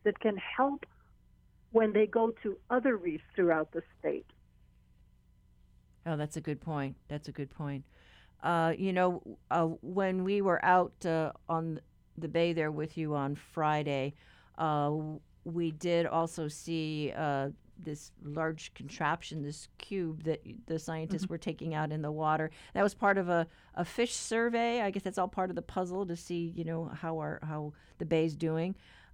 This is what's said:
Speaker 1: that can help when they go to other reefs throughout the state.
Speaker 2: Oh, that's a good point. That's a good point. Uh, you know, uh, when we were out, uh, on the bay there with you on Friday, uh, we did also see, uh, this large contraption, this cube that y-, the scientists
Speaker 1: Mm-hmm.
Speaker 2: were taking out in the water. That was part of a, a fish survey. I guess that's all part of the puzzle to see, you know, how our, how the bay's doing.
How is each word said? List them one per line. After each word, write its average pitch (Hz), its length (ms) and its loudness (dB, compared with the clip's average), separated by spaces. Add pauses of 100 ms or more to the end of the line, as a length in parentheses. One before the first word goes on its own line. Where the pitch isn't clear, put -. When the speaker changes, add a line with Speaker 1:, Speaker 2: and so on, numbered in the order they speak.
Speaker 1:
that 208 160 2
can 208 180 2
help 277 480 0 (840)
when 220 220 6
they 214 120 6
go 208 260 2 (120)
to 202 120 -2 (140)
other 247 260 4
reefs 170 280 -4 (120)
throughout 160 360 4
the 160 100 -4 (180)
state. - 280 -4 (1800)
Speaker 2:
Oh, 165 100 -2
that's 147 220 -4
a 156 40 -6
good 147 200 -6
point. 139 340 -4 (120)
That's 147 200 -8
a - 40 -12
good 139 180 -8
point. 143 340 -8 (600)
Uh, 165 340 2
you 190 160 0
know, 180 300 2 (260)
uh, 165 160 4 (160)
when 185 420 0
we 202 180 2
were 190 220 4
out, 180 440 4
uh, 160 240 2 (180)
on 165 320 -2 (380)
the 160 80 -4
bay 165 260 2
there 156 180 2
with 156 280 -4
you 151 160 0
on 139 180 0
Friday, 147 800 0 (460)
uh, 147 320 2 (520)
we 165 280 -2
did 170 340 2
also 165 420 0
see, 156 680 -2
uh, 139 320 0 (320)
this 151 300 -10 (100)
large 160 520 -4
contraption, 151 680 -4
this 143 360 -10
cube 160 460 -6
that 156 220 0
y-, - 80 -14 (120)
the 160 120 -4
scientists 160 460 -4
Speaker 1:
Mm-hmm. 175 100 -6
Speaker 2:
were 165 40 -6
taking 160 360 -6
out 156 200 -2
in 156 80 -2
the 151 100 -2
water. 156 400 0 (220)
That 196 100 4
was 202 100 4
part 202 240 4
of 180 120 0
a, 170 180 4 (260)
a 170 120 -2
fish 233 260 0
survey. 233 680 0
I 202 100 0
guess 190 120 -6
that's 185 140 -4
all 190 120 2
part 185 200 -2
of 180 60 -4
the - 60 -4
puzzle 185 460 -4
to 170 100 -4
see, 170 400 -4
you 165 80 -4
know, 165 280 -4
how 160 260 -6
our, 156 220 -4
how 151 300 -6 (260)
the 165 80 -4
bay's 160 300 2
doing. 165 400 -2 (380)